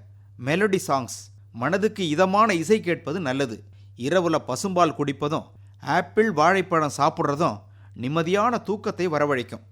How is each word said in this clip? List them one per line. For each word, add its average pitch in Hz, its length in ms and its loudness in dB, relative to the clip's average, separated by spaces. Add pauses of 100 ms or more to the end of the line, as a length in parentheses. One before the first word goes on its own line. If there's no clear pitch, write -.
(440)
மெலடி 190 420 2
சாங்ஸ், 135 320 -2 (340)
மனதுக்கு 180 560 -2
இதமான 185 460 4
இசை 170 260 2
கேட்பது 165 400 -4
நல்லது. 131 440 -2 (320)
இரவுல 160 500 0
பசும்பால் 175 500 0
குடிப்பதும் 147 500 -4 (340)
ஆப்பிள், 185 520 0
வாழைப்பழம் 165 680 2
சாப்பிட்றதும் 143 640 0 (380)
நிம்மதியான 175 600 0
தூக்கத்தை 196 460 -4
வரவழைக்கும். 143 640 -2